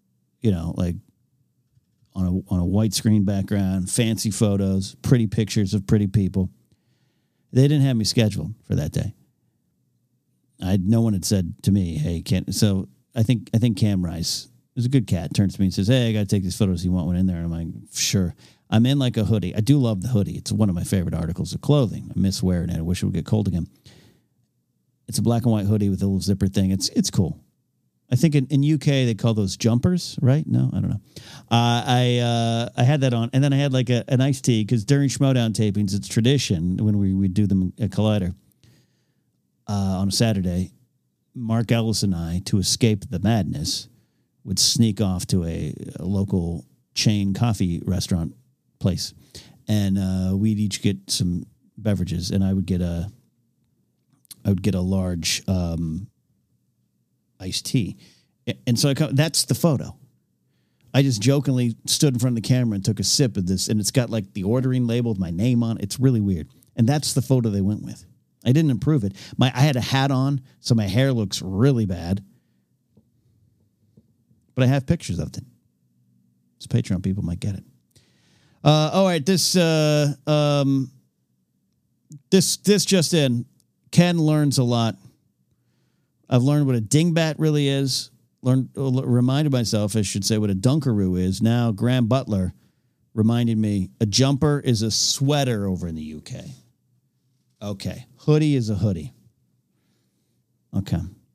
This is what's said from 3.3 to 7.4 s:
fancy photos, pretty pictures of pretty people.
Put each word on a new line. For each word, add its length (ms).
fancy 440
photos, 640
pretty 320
pictures 440
of 140
pretty 220
people. 420